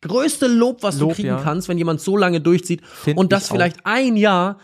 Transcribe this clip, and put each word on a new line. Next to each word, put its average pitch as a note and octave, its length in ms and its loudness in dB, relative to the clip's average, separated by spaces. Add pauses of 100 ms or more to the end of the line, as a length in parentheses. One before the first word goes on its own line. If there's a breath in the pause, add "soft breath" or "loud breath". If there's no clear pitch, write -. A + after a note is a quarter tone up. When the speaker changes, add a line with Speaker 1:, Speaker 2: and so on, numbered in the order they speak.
Speaker 1:
größte C4 460 -2
Lob, A#3+ 360 2
was F3 160 -2
Speaker 2:
Lob, D3+ 120 2
Speaker 1:
du E3 40 -4
kriegen G3 140 -4
Speaker 2:
ja. B2+ 120 -2
Speaker 1:
kannst, D#3 280 -4
wenn F3 80 -2
jemand E3 240 -2
so G3 160 0
lange F3+ 240 2
durchzieht E3+ 440 0
Speaker 2:
Find - 320 -4
Speaker 1:
und F#3 140 2
das G3 140 0
Speaker 2:
ich - 60 -8
auch. G#3 40 -4
Speaker 1:
vielleicht F3 300 -2
ein A#3+ 320 0
Jahr, G3 460 2